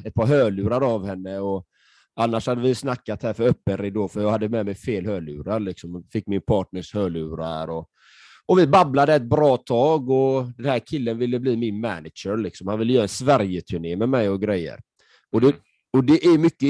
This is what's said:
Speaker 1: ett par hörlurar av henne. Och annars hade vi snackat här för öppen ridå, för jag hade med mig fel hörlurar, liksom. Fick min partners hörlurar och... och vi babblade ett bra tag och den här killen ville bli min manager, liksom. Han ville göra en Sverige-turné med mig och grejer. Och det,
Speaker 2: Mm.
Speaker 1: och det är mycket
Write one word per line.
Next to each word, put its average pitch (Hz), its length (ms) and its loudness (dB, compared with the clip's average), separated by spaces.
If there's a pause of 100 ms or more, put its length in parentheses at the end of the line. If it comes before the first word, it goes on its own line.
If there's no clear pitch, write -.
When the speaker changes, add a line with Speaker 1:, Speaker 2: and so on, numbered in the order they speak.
Speaker 1:
ett 110 80 -12
par 113 120 0
hörlurar 113 560 2 (120)
av 98 120 -4
henne. 95 340 -8
Och 98 280 -4 (480)
annars 113 320 -2
hade 120 140 -2
vi 123 140 2
snackat 123 480 -8
här 113 100 -2
för 113 140 -4
öppen 98 300 0
ridå, 101 300 -4
för 104 140 -6
jag 104 100 0
hade 107 180 -2
med 113 160 -2
mig 101 100 -6
fel 95 300 -6
hörlurar, 85 540 -6
liksom. 90 520 -10
Fick 107 160 -6
min 98 140 -2
partners 92 520 -4
hörlurar 80 760 -4
och... 82 200 -8 (560)
och 185 140 4
vi 165 80 6
babblade 143 480 4
ett 120 140 0
bra 143 280 4
tag 131 520 0
och 131 360 2 (120)
den 120 80 -8
här 131 140 0
killen 117 380 -4
ville 120 220 -2
bli 123 180 0
min 107 240 -4
manager, 95 560 -6
liksom. 92 300 -6
Han 104 120 -2
ville 117 140 0
göra 120 100 4
en 98 60 -2
Sverige-turné 92 840 0
med 113 140 0
mig 120 200 2
och 98 120 -2
grejer. 90 380 -4 (520)
Och 113 100 2
det, 127 60 6
Speaker 2:
Mm. 143 120 2 (380)
Speaker 1:
och 131 60 4
det 151 220 4
är 170 120 8
mycket 160 320 2